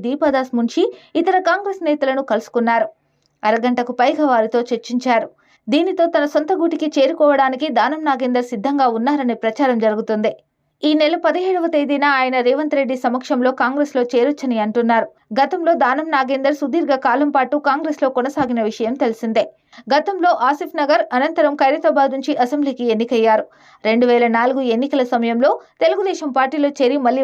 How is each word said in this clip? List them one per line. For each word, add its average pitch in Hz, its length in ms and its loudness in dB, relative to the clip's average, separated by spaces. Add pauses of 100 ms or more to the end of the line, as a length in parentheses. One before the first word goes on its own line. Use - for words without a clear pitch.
దీపాదాస్ 262 520 0
మున్షి, 240 260 0 (300)
ఇతర 370 240 2 (120)
కాంగ్రెస్ 381 380 -4
నేతలను 277 420 0
కలుసుకున్నారు. 233 580 0 (540)
అరగంటకు 240 580 0
పైగా 302 320 2
వారితో 233 280 0 (100)
చర్చించారు. 240 580 -2 (380)
దీనితో 330 440 0
తన 302 220 0
సొంత 311 260 0
గూటికి 330 360 -2
చేరుకోవడానికి 277 720 2 (100)
దానం 269 300 0
నాగేందర్ 247 440 0
సిద్ధంగా 269 340 0 (120)
ఉన్నారనే 247 440 0
ప్రచారం 240 420 0
జరుగుతుంది. 214 480 0 (520)
ఈ 302 160 2
నెల 311 160 2 (100)
పదిహేడవ 359 480 0
తేదీన 285 320 0 (140)
ఆయన 262 160 0 (120)
రేవంత్ 294 320 0
రెడ్డి 262 240 -2
సమక్షంలో 254 480 0 (100)
కాంగ్రెస్లో 269 420 0 (100)
చేరొచ్చని 262 520 0
అంటున్నారు. 233 420 0 (320)
గతంలో 330 340 0 (100)
దానం 277 320 0
నాగేందర్ 269 460 0
సుదీర్ఘ 285 340 0 (120)
కాలం 277 280 2
పాటు 269 220 0 (100)
కాంగ్రెస్లో 294 500 0
కొనసాగిన 247 520 -2
విషయం 220 340 -4
తెలిసిందే. 226 400 -2 (520)
గతంలో 349 360 0 (200)
ఆసిఫ్ 320 300 -6
నగర్, 285 220 2 (140)
అనంతరం 294 460 0
ఖైరతాబాద్ 277 540 2
నుంచి 269 160 -4 (120)
అసెంబ్లీకి 262 500 -2
ఎన్నికయ్యారు. 220 500 2 (440)
రెండు 240 240 2
వేల 240 120 4 (140)
నాలుగు 262 240 0 (140)
ఎన్నికల 277 260 -2 (100)
సమయంలో 233 400 2 (300)
తెలుగుదేశం 359 560 -2
పార్టీలో 285 320 0 (100)
చేరి 269 260 2
మళ్లీ 254 160 2